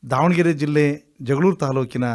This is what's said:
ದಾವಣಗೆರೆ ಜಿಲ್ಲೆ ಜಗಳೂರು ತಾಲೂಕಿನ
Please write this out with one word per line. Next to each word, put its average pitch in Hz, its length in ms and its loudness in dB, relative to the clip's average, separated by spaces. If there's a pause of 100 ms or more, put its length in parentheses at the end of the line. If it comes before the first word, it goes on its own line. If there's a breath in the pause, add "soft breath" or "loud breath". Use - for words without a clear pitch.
ದಾವಣಗೆರೆ 165 440 2
ಜಿಲ್ಲೆ 147 680 -2
ಜಗಳೂರು 143 340 0
ತಾಲೂಕಿನ 131 480 -4 (120)